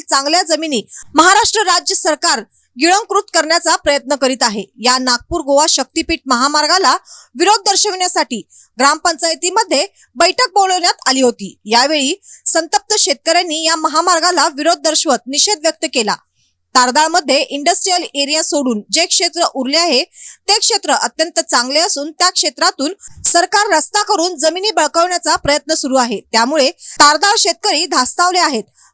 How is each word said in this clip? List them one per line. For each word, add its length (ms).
चांगल्या 320
जमिनी 400
महाराष्ट्र 460
राज्य 340
सरकार 460
गिळंकृत 460
करण्याचा 420
प्रयत्न 400
करीत 280
आहे. 200
या 180
नागपूर 440
गोवा 280
शक्तीपीठ 560
महामार्गाला 680
विरोध 260
दर्शविण्यासाठी 760
ग्रामपंचायतीमध्ये 1040
बैठक 380
बोलवण्यात 540
आली 140
होती. 340
यावेळी 480
संतप्त 540
शेतकऱ्यांनी 640
या 120
महामार्गाला 720
विरोध 300
दर्शवत 500
निषेध 340
व्यक्त 320
केला. 220
तारदाळमध्ये 680
इंडस्ट्रियल 640
एरिया 300
सोडून 380
जे 140
क्षेत्र 480
उरले 240
आहे 260
ते 120
क्षेत्र 320
अत्यंत 480
चांगले 400
असून 320
त्या 180
क्षेत्रातून 640
सरकार 460
रस्ता 320
करून 320
जमिनी 360
बळकावण्याचा 640
प्रयत्न 380
सुरू 220
आहे. 240
त्यामुळे 400
तारदाळ 680
शेतकरी 480
धास्तावले 540
आहेत. 240